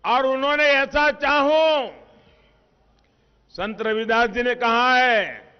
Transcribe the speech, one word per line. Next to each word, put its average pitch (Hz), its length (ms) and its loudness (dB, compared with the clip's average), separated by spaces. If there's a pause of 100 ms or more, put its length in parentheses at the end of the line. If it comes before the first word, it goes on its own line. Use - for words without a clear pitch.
"और 247 200 0
उन्होंने 277 380 0
ऐसा 285 480 2
चाहूं", 294 760 0 (1600)
संत 196 320 -10
रविदास 226 480 0
जी 240 140 -4
ने 240 120 0
कहा 240 400 2
है 214 640 0